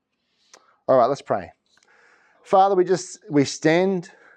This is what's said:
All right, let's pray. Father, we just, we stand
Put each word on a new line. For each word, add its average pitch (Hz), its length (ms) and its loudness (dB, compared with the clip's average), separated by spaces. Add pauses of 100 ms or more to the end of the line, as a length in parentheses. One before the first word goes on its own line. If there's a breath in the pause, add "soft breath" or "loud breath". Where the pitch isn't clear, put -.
(880 soft breath)
All 131 100 2
right, 120 80 4
let's 135 160 -4
pray. 98 300 -6 (920 soft breath)
Father, 196 320 2
we 185 100 2
just, 180 360 -4 (100)
we 147 160 2
stand 175 680 -2 (260 soft breath)